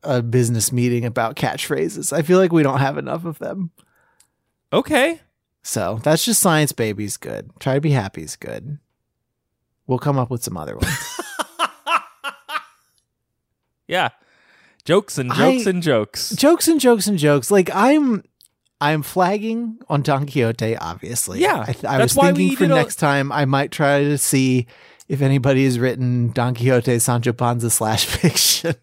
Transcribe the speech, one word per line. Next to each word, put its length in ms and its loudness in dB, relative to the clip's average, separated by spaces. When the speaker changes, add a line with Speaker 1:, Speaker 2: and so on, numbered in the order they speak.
Speaker 1:
a 200 0
business 500 0
meeting 320 0
about 320 -2
catchphrases. 760 -4
I 100 0
feel 160 4
like 140 4
we 120 4
don't 160 2
have 180 0
enough 260 -8
of 140 -10
them. 320 -8
Speaker 2:
Okay. 480 0
Speaker 1:
So, 400 -4
"That's 220 2
just 180 0
science, 300 4
baby's" 440 -4
good. 340 -12
"Try 140 0
to 60 2
be 120 0
happy's" 420 -4
good. 440 -12
We'll 120 0
come 200 0
up 120 -2
with 120 -6
some 140 -10
other 200 -10
ones. 120 -2
Speaker 2:
<laughs> 300 -8
Yeah. 240 -2
Jokes 340 0
and 140 -4
Speaker 1:
I 40 -2
Speaker 2:
jokes 300 2
and 160 -2
jokes. 540 -2
Speaker 1:
Jokes 320 4
and 120 4
jokes 260 4
and 120 0
jokes. 320 2
Like, 220 4
I'm, 500 2
I'm 220 0
flagging 760 -2
on 140 0
Don 240 0
Quixote, 500 -2
obviously. 640 -6
Speaker 2:
Yeah, 260 0
Speaker 1:
I 60 -4
th-, 120 -8
I 140 0
Speaker 2:
that's 140 2
Speaker 1:
was 40 0
Speaker 2:
why 120 6
Speaker 1:
thinking 220 2
Speaker 2:
we 60 -2
Speaker 1:
for 80 2
Speaker 2:
did 80 2
a 20 4
Speaker 1:
next 220 0
time, 360 0
I 120 0
might 260 0
try 340 2
to 140 0
see 480 2
if 140 -2
anybody 420 2
has 140 2
written 540 0
Don 220 0
Quixote, 440 2
Sancho 340 0
Panza 380 0
slash 340 0
<laughs> 20 -6
fiction. 760 0